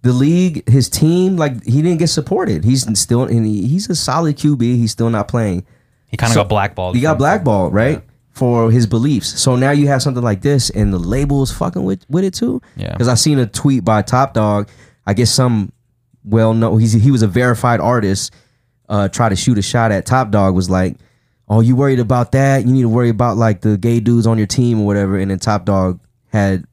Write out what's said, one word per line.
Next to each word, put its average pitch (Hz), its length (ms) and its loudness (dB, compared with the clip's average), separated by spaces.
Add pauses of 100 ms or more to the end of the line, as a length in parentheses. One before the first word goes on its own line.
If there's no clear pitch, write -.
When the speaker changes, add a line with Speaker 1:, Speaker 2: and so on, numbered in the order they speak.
Speaker 1:
The 123 100 2
league, 160 560 0
his 123 200 4
team, 180 480 0
like, 139 280 -4
he 131 180 2
didn't 170 160 0
get 170 100 0
supported. 127 560 -2
He's 127 220 0 (120)
still, 123 260 0
and 113 200 0
he, 104 220 -2
he's 180 240 -2
a 175 60 -2
solid 151 400 -2
Q 147 200 0
B. 120 200 0
He's 117 160 0
still 117 180 -2
not 104 160 -2
playing. 101 380 -2 (420)
Speaker 2:
He - 100 -10
kinda 117 180 0
Speaker 1:
So, 107 80 4
Speaker 2:
got 98 60 -2
blackballed 98 460 -2
Speaker 1:
he 120 80 2
got 156 120 0
Speaker 2:
from 135 40 -4
Speaker 1:
blackballed, 135 560 0
right, 123 220 0
Speaker 2:
Yeah. - 40 -12 (300)
Speaker 1:
for 120 400 0
his 117 160 4
beliefs. 117 540 -2
So 127 160 2
now 135 160 0
you 147 160 2
have 135 140 0
something 123 200 -4
like 104 200 -2
this, 143 280 0
and 101 220 0
the 92 60 -2
label 135 440 -2
is 127 80 -4
fucking 175 320 -6
with, 185 260 -6
with 180 160 -2
it 185 100 -4
too. 254 260 -4 (160)
Speaker 2:
Yeah. - 200 -8
Speaker 1:
'Cause 117 120 0
I 123 60 2
seen 147 260 2
a 120 60 0
tweet 127 380 -2
by 107 180 2
Top 131 320 0
Dog. 104 340 0 (380)
I 101 80 0
guess 110 180 2
some 117 400 0 (520)
well-known, 110 560 2
he's, 110 120 2
he 117 180 4
was 120 120 4
a 113 60 2
verified 120 520 0
artist, 101 520 -2 (560)
uh, 101 200 -2
try 117 200 0
to 98 80 0
shoot 117 220 0
a 98 40 -2
shot 113 280 0
at 98 160 -2
Top 127 240 0
Dog, 98 240 2
was 90 160 -2
like, 92 260 -2 (520)
"Oh, 110 120 2
you 120 140 4
worried 135 240 2
about 123 340 0
that? 135 340 2
You 123 60 2
need 131 100 2
to 120 60 2
worry 120 200 2
about, 117 280 0
like, 110 260 0
the 107 140 2
gay 117 220 0
dudes 113 300 2
on 113 100 2
your 104 80 0
team 120 340 0
or 104 60 0
whatever." 101 320 0
And 95 140 -2
then 92 80 -4
Top 104 240 -4
Dog 92 340 0 (340)
had 98 400 0